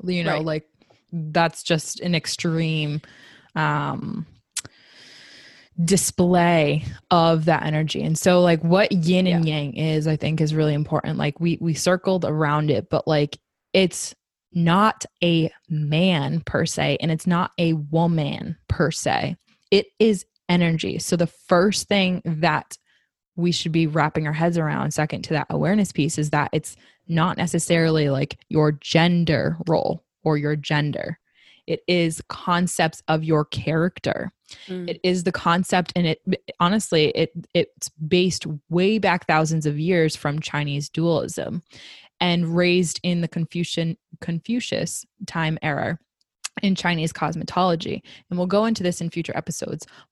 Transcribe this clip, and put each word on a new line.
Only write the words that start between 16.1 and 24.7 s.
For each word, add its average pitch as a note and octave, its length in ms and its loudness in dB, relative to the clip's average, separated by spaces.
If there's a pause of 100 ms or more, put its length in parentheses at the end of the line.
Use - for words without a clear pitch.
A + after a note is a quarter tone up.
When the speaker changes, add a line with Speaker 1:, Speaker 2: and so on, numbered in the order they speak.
Speaker 1:
per - 240 -2
se, D3 340 -2
and E3 120 -2
it's D#3+ 140 -4
not F3+ 320 0
a E3 160 2
woman D#3+ 840 -2 (100)
per - 240 0
se. - 440 -2 (360)
It G3 160 2 (120)
is G#3+ 260 2 (220)
energy. E3+ 520 0
So - 160 -2
the E3+ 120 0
first - 600 2
thing F#3 380 0
that D#3 520 -2 (580)
we F3 160 0
should E3 200 -4
be E3 160 2
wrapping D#3 400 0
our D3+ 60 -2
heads E3+ 260 0
around, D3 320 -2